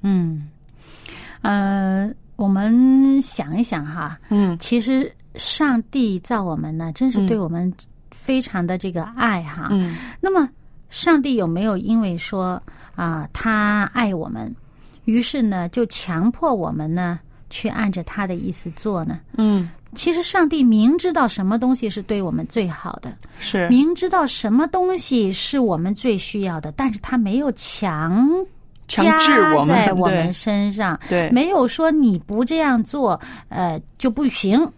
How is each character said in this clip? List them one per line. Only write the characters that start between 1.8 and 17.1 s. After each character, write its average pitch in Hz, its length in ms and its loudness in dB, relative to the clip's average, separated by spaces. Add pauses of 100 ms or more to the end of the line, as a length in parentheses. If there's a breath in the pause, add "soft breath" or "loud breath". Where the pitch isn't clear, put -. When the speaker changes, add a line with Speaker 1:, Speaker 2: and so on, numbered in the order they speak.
Speaker 1:
我 208 100 -2
们 254 760 4
想 156 360 -4
一 233 60 2
想 156 220 -4
哈， 151 340 -8 (100)
Speaker 2:
嗯。 196 300 2
Speaker 1:
其 233 220 0
实 262 280 0 (260)
上 269 480 0
帝 214 360 -2
造 214 240 -4
我 165 140 -4
们 156 180 -6
呢， 165 160 -6
真 262 180 0
是 208 160 2
对 214 140 2
我 175 80 -2
们 175 260 -2 (380)
非 262 300 -2
常 180 240 -4
的 180 120 -2
这 185 140 -6
个 170 120 -6 (120)
爱 226 280 0
哈。 156 280 -10
Speaker 2:
嗯。 185 220 0
嗯。 - 20 -8 (240 loud breath)
Speaker 1:
那 370 100 0
么 339 200 2 (400)
上 320 320 2
帝 262 140 0
有 190 120 0
没 170 160 -2
有 214 140 0
因 226 240 0
为 180 160 -2
说， 180 440 -4 (340 loud breath)
啊， 165 360 -4
他 208 640 0
爱 220 200 0
我 - 140 -6
们， - 260 -10 (520 soft breath)
于 226 160 2
是 269 180 -4
呢， 190 300 0
就 233 160 0
强 185 460 -2
迫 311 200 -2
我 170 200 -2
们 156 200 -4
呢， 175 280 -4 (320 soft breath)